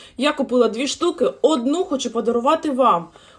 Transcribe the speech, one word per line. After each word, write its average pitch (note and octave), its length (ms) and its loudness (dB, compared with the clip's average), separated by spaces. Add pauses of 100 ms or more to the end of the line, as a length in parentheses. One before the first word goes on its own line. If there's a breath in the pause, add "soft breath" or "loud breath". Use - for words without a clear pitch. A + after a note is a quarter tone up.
(160 loud breath)
Я D4 160 0
купила B3 360 2
дві A3+ 180 -4
штуки, - 460 -2 (100)
одну D4+ 420 2
хочу B3+ 280 -6
подарувати A#3+ 580 0
вам. A3+ 380 2 (300 loud breath)